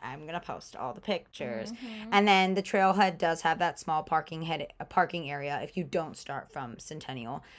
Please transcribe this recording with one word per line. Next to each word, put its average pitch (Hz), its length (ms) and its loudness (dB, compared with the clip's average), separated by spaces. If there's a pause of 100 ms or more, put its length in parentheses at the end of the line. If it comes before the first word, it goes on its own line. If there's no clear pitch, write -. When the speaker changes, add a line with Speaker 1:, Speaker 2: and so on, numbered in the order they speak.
Speaker 1:
I'm 139 220 -10
gonna 170 160 -6
post - 340 -10
all 127 180 -6
the - 60 -18
pictures. 160 720 -6
Speaker 2:
Mm-hmm. 226 400 -12
Speaker 1:
And 202 160 6
then 190 280 6
the 196 80 2
trailhead 190 540 4
does 165 260 2
have 160 160 4
that 175 200 0
small 156 240 0
parking 160 380 -2
head, 156 360 -4
a 123 60 -8
parking 170 480 0
area 143 300 -4
if - 160 -8
you 175 80 0
don't 160 320 -2
start - 340 -8
from 123 280 -10
Centennial. 135 640 -10 (140)